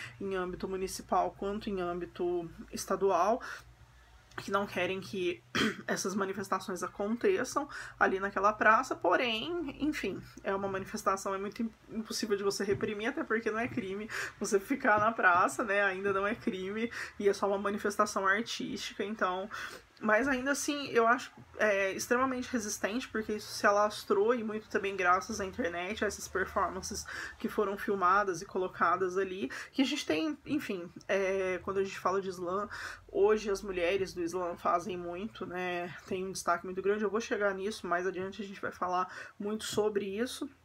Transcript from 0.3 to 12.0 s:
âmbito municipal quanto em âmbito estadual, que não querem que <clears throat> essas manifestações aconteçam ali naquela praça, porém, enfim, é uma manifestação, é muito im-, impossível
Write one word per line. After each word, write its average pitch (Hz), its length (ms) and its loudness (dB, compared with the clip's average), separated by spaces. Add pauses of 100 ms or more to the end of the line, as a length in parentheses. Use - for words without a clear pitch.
âmbito 180 320 -4
municipal 185 680 0
quanto 202 320 -4
em 190 120 -2
âmbito 175 680 -2 (220)
estadual, 190 720 2 (960)
que - 140 -8
não 202 140 2
querem 190 340 0
que 185 440 -4 (100)
<clears throat> 208 340 0
essas 190 280 -2
manifestações 190 680 -2
aconteçam 233 840 0 (320)
ali 190 200 4
naquela 196 340 2
praça, 233 420 6
porém, 277 840 0
enfim, 269 420 -2 (220)
é 196 120 0
uma 196 120 0
manifestação, 196 680 -2
é - 20 -2
muito 196 240 -6
im-, 226 120 -4 (160)
impossível 220 480 -2